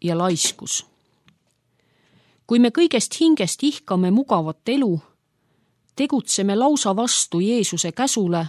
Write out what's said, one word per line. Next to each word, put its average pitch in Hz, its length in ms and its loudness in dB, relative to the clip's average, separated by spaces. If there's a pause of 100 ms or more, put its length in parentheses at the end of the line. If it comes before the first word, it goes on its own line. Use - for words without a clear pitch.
ja 170 140 0
laiskus. - 680 -2 (1600)
Kui 240 120 2
me 240 100 6
kõigest 277 520 0
hingest 311 440 2
ihkame 185 460 0
mugavat 190 580 0
elu, 233 320 0 (960)
tegutseme 202 600 -2
lausa 262 400 0
vastu 226 440 -2
Jeesuse 190 520 -2
käsule 185 560 0